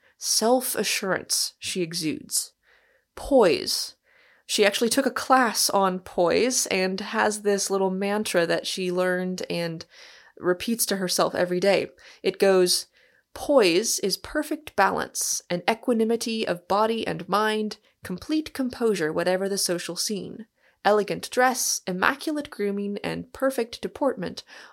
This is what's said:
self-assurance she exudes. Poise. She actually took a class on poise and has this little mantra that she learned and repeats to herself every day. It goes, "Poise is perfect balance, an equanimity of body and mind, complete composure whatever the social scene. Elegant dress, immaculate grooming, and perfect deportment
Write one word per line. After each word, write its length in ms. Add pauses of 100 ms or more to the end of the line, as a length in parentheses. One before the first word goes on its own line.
(180)
self-assurance 1400
she 220
exudes. 680 (640)
Poise. 800 (500)
She 200
actually 240
took 160
a 60
class 580
on 300
poise 680
and 340
has 440
this 260
little 200
mantra 560
that 220
she 240
learned 580
and 360 (520)
repeats 500
to 100
herself 380
every 240
day. 280 (360)
It 160
goes, 480 (460)
"Poise 680
is 180
perfect 580
balance, 720
an 200
equanimity 800
of 200
body 380
and 240
mind, 480 (260)
complete 480
composure 640
whatever 340
the 120
social 360
scene. 520 (360)
Elegant 460
dress, 560
immaculate 640
grooming, 540
and 300
perfect 480
deportment 640 (300)